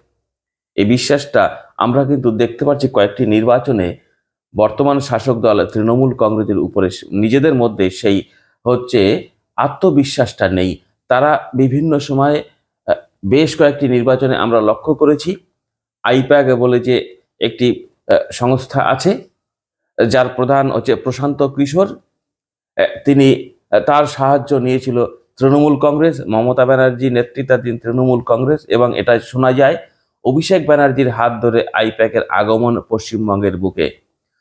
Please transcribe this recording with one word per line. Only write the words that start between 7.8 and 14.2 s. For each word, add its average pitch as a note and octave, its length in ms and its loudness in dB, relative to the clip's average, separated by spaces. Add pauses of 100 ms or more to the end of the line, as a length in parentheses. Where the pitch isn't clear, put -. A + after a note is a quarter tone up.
সেই G2 340 -2 (420)
হচ্ছে B2 640 0 (260)
আত্মবিশ্বাসটা C#3 920 0
নেই। F#2 320 -2 (260)
তারা C#3 480 0
বিভিন্ন C#3 440 0
সময়ে, C#3+ 440 -2 (440)
আহ, F2+ 80 0 (300)
বেশ C3+ 320 2
কয়েকটি C#3+ 300 2
নির্বাচনে B2+ 500 0